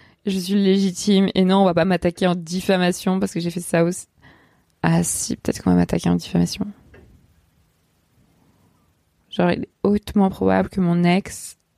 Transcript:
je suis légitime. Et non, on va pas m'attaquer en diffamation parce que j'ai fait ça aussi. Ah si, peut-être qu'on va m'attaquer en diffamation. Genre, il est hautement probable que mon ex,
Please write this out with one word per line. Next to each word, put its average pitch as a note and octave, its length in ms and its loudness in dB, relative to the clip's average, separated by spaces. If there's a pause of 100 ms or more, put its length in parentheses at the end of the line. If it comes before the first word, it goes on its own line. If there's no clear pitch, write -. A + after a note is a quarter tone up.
(260)
je F#3+ 120 -2
suis F#3 180 -2
légitime. G3 800 2
Et F#3+ 100 4
non, F#3+ 160 4
on G3 40 4
va F3 80 2
pas E3+ 120 2
m'attaquer F3+ 420 0
en F3 80 2
diffamation F3+ 840 -2
parce G3 120 -4
que E3+ 60 -6
j'ai E3+ 120 -4
fait F3 100 -8
ça E3+ 240 0
aussi. F3+ 220 -6 (760)
Ah E3 180 4
si, - 360 -4
peut-être - 260 -6
qu'on - 60 0
va - 80 4
m'attaquer F3 320 0
en F3 60 2
diffamation. F3 520 -2 (2750)
Genre, F3 200 0
il - 120 -4
est - 60 -14 (140)
hautement G3+ 460 2
probable F#3+ 400 0
que - 100 -8
mon F3 240 2
ex, - 540 -2 (200)